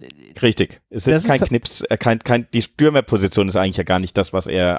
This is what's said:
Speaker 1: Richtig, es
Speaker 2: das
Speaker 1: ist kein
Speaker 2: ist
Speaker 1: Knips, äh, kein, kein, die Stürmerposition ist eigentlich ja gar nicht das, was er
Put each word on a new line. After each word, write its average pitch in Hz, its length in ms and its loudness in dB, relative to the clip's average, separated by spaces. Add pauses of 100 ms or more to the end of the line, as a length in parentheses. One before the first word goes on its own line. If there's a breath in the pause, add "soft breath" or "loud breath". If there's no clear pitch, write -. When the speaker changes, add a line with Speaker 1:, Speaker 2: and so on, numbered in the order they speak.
(420)
Speaker 1:
Richtig, 110 480 0
es - 160 -10
Speaker 2:
das 156 180 2
Speaker 1:
ist 233 40 0
kein 139 140 2
Speaker 2:
ist 147 60 2
Speaker 1:
Knips, - 420 -4
äh, - 60 0
kein, 113 240 0
kein, 120 340 -2
die 117 80 2
Stürmerposition 113 840 0
ist 92 80 -4
eigentlich 95 220 0
ja 90 80 -4
gar 92 140 0
nicht 92 180 -4
das, 98 160 -2
was 92 140 -4
er 90 320 0